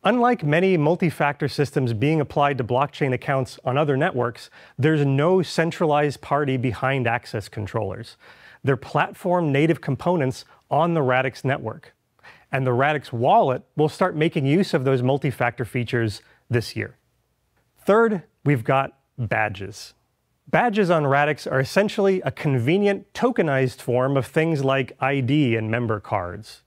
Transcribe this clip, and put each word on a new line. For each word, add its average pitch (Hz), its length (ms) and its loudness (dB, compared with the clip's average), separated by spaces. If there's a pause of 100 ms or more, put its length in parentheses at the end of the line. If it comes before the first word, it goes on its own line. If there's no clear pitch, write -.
Unlike 240 380 2
many 175 360 2
multi-factor 147 680 0
systems 131 440 -2
being 143 260 0
applied 143 400 0
to 127 60 -2
blockchain 131 480 -2
accounts 131 500 -4
on 127 140 -2
other 143 200 2
networks, 127 520 -4 (300)
there's 151 260 2
no 151 380 2
centralized 151 800 0
party 143 340 -2
behind 131 500 -2
access 117 420 -4
controllers. 104 680 -8 (480)
They're 131 120 2
platform 175 760 -2
native 151 300 2
components 143 640 -2 (240)
on 165 240 2
the 160 80 0
Radix 127 420 0
network. 131 500 -6 (560)
And 135 160 -2
the 127 60 2
Radix 139 400 0
wallet 135 520 2 (120)
will 151 140 2
start 185 260 0
making 151 300 0
use 160 260 2
of 143 120 0
those 131 180 2
multi-factor 127 640 -2
features 113 560 -4 (260)
this 117 260 -2
year. 104 220 -8 (840)
Third, 214 440 2 (200)
we've 139 220 2
got 135 320 0 (220)
badges. 104 760 -4 (540)
Badges 202 420 2
on 160 180 2
Radix 143 400 2
are 131 140 0
essentially 196 640 0
a 139 80 -4
convenient 160 840 0
tokenized 151 680 0
form 131 340 0
of 131 80 0
things 160 400 0
like 135 340 0
I 139 220 0
D 131 360 2
and 110 140 -2
member 110 300 -2
cards. 98 680 -8